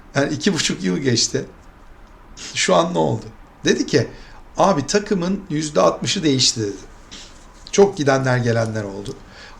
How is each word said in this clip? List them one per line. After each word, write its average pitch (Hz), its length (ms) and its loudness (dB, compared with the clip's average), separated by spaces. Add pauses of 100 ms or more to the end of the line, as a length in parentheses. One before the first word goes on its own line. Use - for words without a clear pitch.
(160)
Yani 147 200 0
iki 190 200 0
buçuk - 280 -4
yıl 180 160 -2
geçti. 131 460 0 (1080)
"Şu - 200 2
an 175 200 2
ne 165 40 0
oldu?" 135 260 0 (400)
Dedi - 220 2
ki, 127 220 2 (480)
"Abi 156 300 2
takımın 196 640 -2
yüzde 151 300 -2
altmışı 165 420 0
değişti." 131 380 2
dedi. 101 160 -4 (960)
"Çok 196 240 6
gidenler 135 420 2
gelenler 113 460 0
oldu. 101 320 -10 (440)